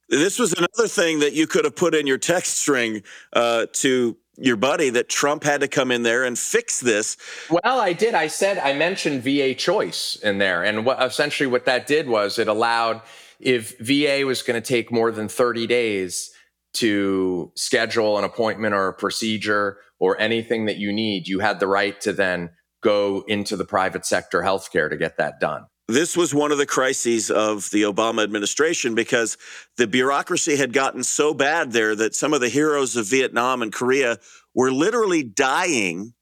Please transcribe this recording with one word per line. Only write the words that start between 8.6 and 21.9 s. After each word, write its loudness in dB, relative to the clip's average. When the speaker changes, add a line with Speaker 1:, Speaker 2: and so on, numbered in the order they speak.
Speaker 2:
mentioned -2
V 0
A 0
choice -2
in 0
there. 2
And 0
what, 2
essentially 0
what 0
that 0
did 0
was 0
it 0
allowed, 0
if -2
V 2
A 0
was -2
gonna -2
take -2
more 2
than -6
thirty 0
days -2
to 0
schedule 0
an 0
appointment -2
or 2
a -4
procedure -2
or 2
anything 0
that -2
you -4
need, -2
you -2
had 0
the 0
right 0